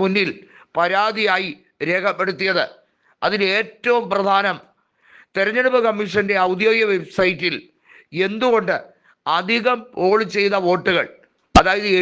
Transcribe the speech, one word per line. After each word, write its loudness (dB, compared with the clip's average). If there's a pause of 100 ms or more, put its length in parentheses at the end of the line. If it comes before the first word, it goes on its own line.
മുന്നിൽ 0 (480)
പരാതിയായി 0 (400)
രേഖപ്പെടുത്തിയത്. -2 (600)
അതിൽ 0 (160)
ഏറ്റവും -2
പ്രധാനം 0 (800)
തെരഞ്ഞെടുപ്പ് 2
കമ്മീഷന്റെ 0
ഔദ്യോഗിക 2
വെബ്സൈറ്റിൽ -2 (680)
എന്തുകൊണ്ട് 0 (640)
അധികം -2 (160)
പോൾ 2 (180)
ചെയ്ത 0 (140)
വോട്ടുകൾ, 0 (560)
അതായത് 0 (120)